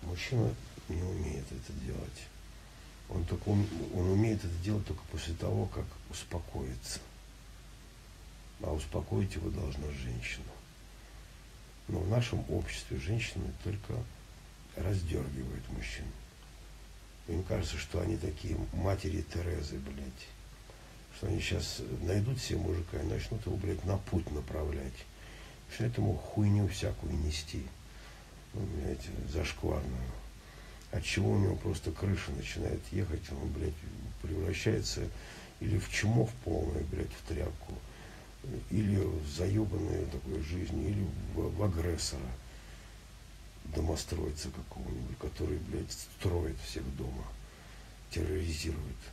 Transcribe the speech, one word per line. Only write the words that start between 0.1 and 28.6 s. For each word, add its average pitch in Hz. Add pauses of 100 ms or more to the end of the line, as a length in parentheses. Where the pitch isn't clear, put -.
не 85
умеет 78
это - (120)
делать. - (840)
Он 85
только 92
ум-, 101 (260)
он 90
умеет 107
это 85
делать 104
только -
после 85
того, 104
как - (260)
успокоится. - (1600)
А -
успокоить 90
его 85
должна 71
женщина. 60 (1400)
Но 85
в 85
нашем 117
обществе -
женщины 69 (140)
только - (760)
раздергивают 76
мужчин. - (1200)
Им 85
кажется, -
что -
они 90
такие - (140)
матери 85
Терезы, 80
блядь. 67 (880)
Что 101
они 92
щас - (220)
найдут 104
себе -
мужика 85
и -
начнут -
его, 92
блядь, -
на 95
путь -
направлять. 71 (760)
Начнут 117
ему 104
хуйню 101
всякую -
нести. 76 (920)
Ну, - (140)